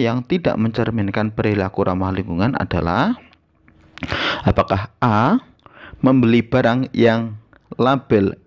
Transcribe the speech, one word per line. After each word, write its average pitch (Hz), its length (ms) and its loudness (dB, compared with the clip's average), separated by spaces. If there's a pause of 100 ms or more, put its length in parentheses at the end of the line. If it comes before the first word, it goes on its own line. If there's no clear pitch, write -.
yang 120 240 0
tidak 165 320 0
mencerminkan 110 800 -2
perilaku 101 480 0
ramah 95 320 0
lingkungan 92 400 -2
adalah 90 640 -2 (1300)
apakah - 400 0 (160)
A, 120 320 2 (640)
membeli 120 400 4
barang 123 560 0
yang 113 400 2 (400)
label 120 560 0 (140)